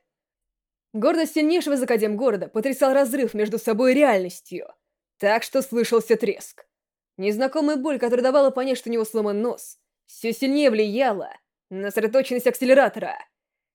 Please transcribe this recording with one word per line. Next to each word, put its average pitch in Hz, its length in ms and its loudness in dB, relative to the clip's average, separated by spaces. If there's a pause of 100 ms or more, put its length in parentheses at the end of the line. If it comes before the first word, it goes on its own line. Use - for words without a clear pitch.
(920)
Гордость 320 420 0
сильнейшего 302 400 2
из 254 80 0
академ 214 340 0
города 202 320 -2
потрясал 262 440 0
разрыв 262 420 0
между 214 240 -2
собой 254 340 2
и - 20 4
реальностью — 190 800 0 (440)
так 214 240 2
что 269 200 -2
слышался 226 540 0
треск. - 500 -6 (500)
Незнакомая 262 600 -2
боль, 269 220 -4
которая 240 240 0
давала 269 280 4
понять, 262 280 -2
что 226 120 -10
у - 20 -2
него 226 120 -2
сломан 208 360 -2
нос, - 380 -6 (280)
все - 260 -6
сильнее 269 380 2
влияла 214 600 -2 (400)
на 196 200 -8
сосредоточенность 240 560 0
акселератора. 247 720 2 (580)